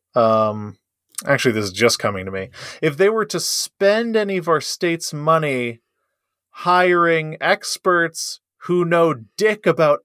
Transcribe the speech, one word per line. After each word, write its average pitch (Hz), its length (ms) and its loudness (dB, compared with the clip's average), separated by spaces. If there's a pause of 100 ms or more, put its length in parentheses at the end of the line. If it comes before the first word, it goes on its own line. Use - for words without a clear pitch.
(140)
um, 107 640 0 (480)
actually, 135 260 2
this 107 120 -2
is 95 80 -8
just 110 260 2
coming 98 260 -4
to 98 60 -10
me. 95 180 -8 (320)
If 151 160 -2
they 190 120 2
were 220 180 0
to 185 140 -6
spend 220 760 -2
any 202 200 -2
of 165 120 -6
our 156 120 2
state's - 520 -4
money 147 680 -2 (720)
hiring 170 920 2
experts 175 1000 -2 (220)
who 175 220 0
know 170 300 4 (220)
dick 208 300 0
about 151 380 4